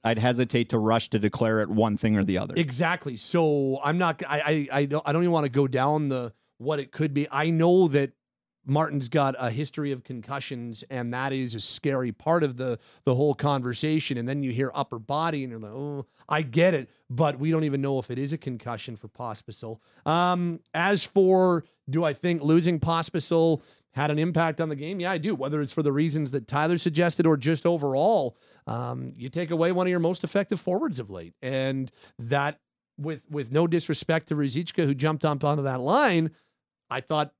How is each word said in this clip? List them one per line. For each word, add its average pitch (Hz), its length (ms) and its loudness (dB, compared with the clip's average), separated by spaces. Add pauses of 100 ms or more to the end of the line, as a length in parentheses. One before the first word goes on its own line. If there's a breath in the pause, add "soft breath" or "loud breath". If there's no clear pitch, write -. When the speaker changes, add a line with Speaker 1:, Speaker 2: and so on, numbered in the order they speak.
Speaker 1:
I'd 113 140 2
hesitate 120 520 2
to 120 80 0
rush 110 320 2
to 117 80 0
declare 110 420 2
it 104 80 -2
one 107 280 2
thing 107 200 2
or 98 80 2
the 92 140 0
other. 98 180 -6
Speaker 2:
Exactly. 156 600 -2
So 143 640 0
I'm 151 160 0
not, 175 280 0
I, 147 460 0
I, 135 80 0
I 147 60 2
don't, 143 180 -4
I 147 80 -2
don't 165 120 2
even 175 80 2
wanna 151 160 2
go 139 180 2
down 139 440 0
the, 123 220 -4 (260)
what 143 200 -4
it 135 140 -10
could 151 200 -2
be. 143 180 0
I 151 200 0
know 170 380 6
that 139 240 2 (520)
Martin's 147 440 0
got 139 300 2
a 127 120 -2
history 143 400 -6
of 127 140 -6
concussions, 120 840 -10
and 123 240 -6
that 131 200 -4
is 127 220 -4
a 110 60 -6
scary 127 520 -2
part 160 320 0
of 131 120 -2
the, 123 220 -4 (260 soft breath)
the 127 120 4
whole 143 180 4
conversation. 143 840 0
And 117 120 -4
then 139 140 -4
you 131 100 -4
hear 127 220 -2
upper 131 240 -6
body, 147 440 -4
and 127 80 -8
you're 113 100 -12
like, 104 120 -14
"Oh, 139 340 -10 (220 soft breath)
I 151 140 0
get 160 300 4
it," 135 160 -2 (200 soft breath)
but 139 300 0
we 151 120 0
don't 160 140 2
even 139 160 0
know 139 180 -2
if 123 120 -8
it 123 80 -6
is 139 140 -4
a 160 60 -6
concussion 117 580 -10
for 110 120 -20
Pospisil. 113 720 -12 (260 soft breath)
Um, 175 540 0 (120)
as 180 320 0
for, 185 600 4 (240 soft breath)
do 156 160 0
I 156 80 2
think 170 300 -2
losing 165 380 6
Pospisil 165 800 2 (340 soft breath)
had 147 160 0
an 151 80 0
impact 165 420 0
on 160 80 -2
the 151 80 -6
game? 165 240 -8
Yeah, 175 100 -2
I 185 80 -2
do. 180 160 -2
Whether 147 280 -2
it's 139 100 -4
for 160 100 0
the 143 100 2
reasons 147 380 0
that 131 160 -4
Tyler 160 320 0
suggested 170 480 2
or 160 120 6
just 143 280 0
overall, 151 680 2 (300 soft breath)
um, 123 500 -6
you 123 140 -10
take 165 200 -6
away 165 220 2
one 180 140 2
of 180 40 0
your 180 80 0
most 175 240 0
effective 196 380 -2
forwards 185 400 -2
of 101 100 -10
late. 87 320 -12
And 131 480 -2 (280 soft breath)
that, 139 420 -2 (380)
with, 151 300 -8
with 143 220 -8
no 156 160 4
disrespect 165 640 0
to 156 80 -2
Ruzicka, 147 480 -2
who 139 100 2
jumped 147 300 0
up 147 180 0
onto 147 220 0
that 127 160 -2
line, 170 500 2 (580 soft breath)
I 127 120 -4
thought 151 400 -2